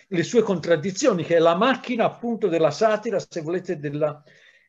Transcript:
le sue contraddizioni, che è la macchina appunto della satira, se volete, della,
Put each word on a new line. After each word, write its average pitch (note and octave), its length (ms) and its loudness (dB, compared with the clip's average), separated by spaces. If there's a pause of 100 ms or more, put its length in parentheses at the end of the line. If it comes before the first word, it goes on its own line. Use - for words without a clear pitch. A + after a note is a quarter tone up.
le E3+ 140 0
sue A#3 200 2
contraddizioni, F3+ 840 0
che E3+ 120 2
è - 20 4
la E3+ 160 4
macchina A3+ 500 0
appunto A3 440 -2
della D#3+ 220 2
satira, G#3+ 480 0
se - 220 -8
volete, F3 380 -6
della, D3 440 -4 (460)